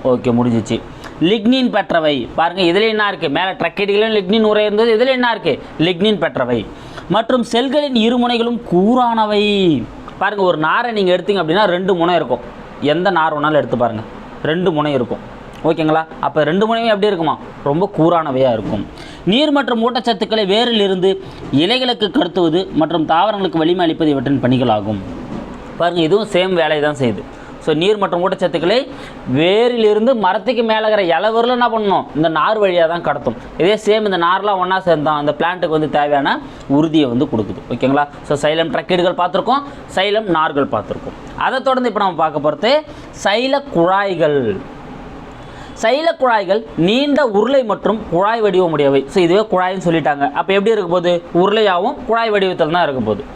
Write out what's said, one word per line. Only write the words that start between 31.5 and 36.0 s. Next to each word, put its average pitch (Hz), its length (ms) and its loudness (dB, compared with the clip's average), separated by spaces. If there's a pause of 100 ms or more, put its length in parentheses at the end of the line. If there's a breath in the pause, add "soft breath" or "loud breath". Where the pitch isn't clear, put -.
என்ன 240 120 2
பண்ணணும்? 202 360 0 (100)
இந்த 156 140 2
நார் 165 320 0
வழியா 175 260 4
தான் 170 200 -2
கடத்தும். 131 280 -2 (220 loud breath)
இதே 175 160 2 (120)
சேம் 214 240 2
இந்த 190 80 0
நார்லாம் 190 460 0
ஒண்ணா 185 220 0
சேர்ந்தா 156 360 2
அந்த 147 180 0
பிளான்ட்டுக்கு 170 380 0
வந்து 156 200 0
தேவையான 147 320 2 (460 loud breath)